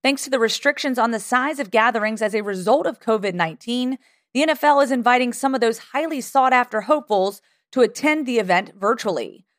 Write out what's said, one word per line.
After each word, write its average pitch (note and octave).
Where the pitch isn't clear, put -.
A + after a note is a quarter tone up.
thanks C4+
to C4+
the C4
restrictions B3+
on A3+
the A3+
size C4
of A3
gatherings A3
as G#3+
a G#3+
result G#3
of B3+
covid G#3
nineteen, A#3+
the C4+
N D#4
F D4
L C#4+
is C4+
inviting B3
some C4+
of B3
those A3+
highly D4+
sought-after B3+
hopefuls G3+
to B3+
attend D4+
the A#3+
event F#3+
virtually. F#3+